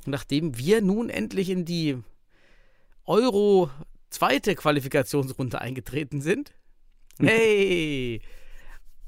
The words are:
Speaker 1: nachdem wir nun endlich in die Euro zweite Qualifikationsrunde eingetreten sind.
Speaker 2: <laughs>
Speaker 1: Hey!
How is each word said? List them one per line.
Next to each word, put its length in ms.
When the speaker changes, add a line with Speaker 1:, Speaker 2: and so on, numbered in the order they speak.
Speaker 1:
nachdem 520
wir 240
nun 280
endlich 400
in 160
die 320
Euro 640
zweite 460
Qualifikationsrunde 1040
eingetreten 600
sind. 340
Speaker 2:
<laughs> 60
Speaker 1:
Hey! 1000